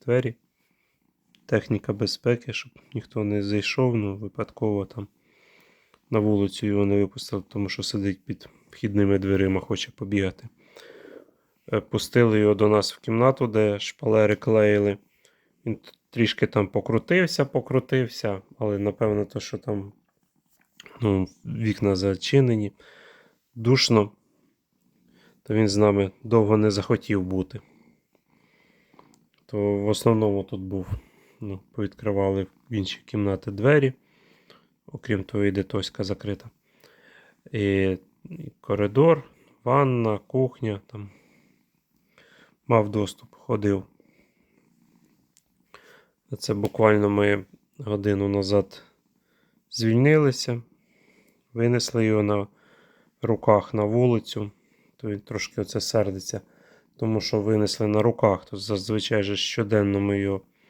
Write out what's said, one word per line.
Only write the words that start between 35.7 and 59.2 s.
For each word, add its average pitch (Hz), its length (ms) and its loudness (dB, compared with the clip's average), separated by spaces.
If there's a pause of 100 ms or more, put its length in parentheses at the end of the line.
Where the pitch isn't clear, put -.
закрита. 101 460 -8 (1000)
І, 98 460 0 (260)
і - 280 -16 (100)
коридор, 120 600 2 (400)
ванна, 123 640 2
кухня, 127 600 -4
там 101 220 -16 (1600)
мав 110 220 4
доступ, - 460 -6
ходив. 101 480 -2 (2500)
Це - 140 -4
буквально 104 560 2
ми 101 360 0 (320)
годину 101 500 -2
назад 101 560 0 (880)
звільнилися, 123 880 2 (920)
винесли 117 520 0
його 107 180 2
на 101 240 -2 (760)
руках 107 520 2
на 107 100 0
вулицю, 110 680 0 (460)
то 110 120 -10
він 101 100 -6
трошки - 420 -8
оце 101 200 -6
сердиться, 101 600 -4 (560)
тому 110 240 0
що 107 200 -2
винесли 107 460 0
на 104 140 2
руках, 107 440 2
то - 120 -16
зазвичай 104 640 -2